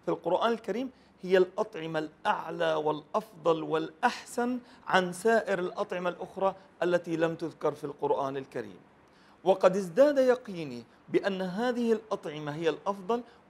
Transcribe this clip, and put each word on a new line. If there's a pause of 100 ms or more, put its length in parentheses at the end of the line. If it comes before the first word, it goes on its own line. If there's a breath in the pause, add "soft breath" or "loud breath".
في
القرآن
الكريم (320 soft breath)
هي
الأطعمة
الأعلى
والأفضل
والأحسن (280 loud breath)
عن
سائر
الأطعمة
الأخرى (280 loud breath)
التي
لم
تذكر
في
القرآن
الكريم. (680 soft breath)
وقد
ازداد
يقيني (240 soft breath)
بأن
هذه
الأطعمة
هي
الأفضل، (280 loud breath)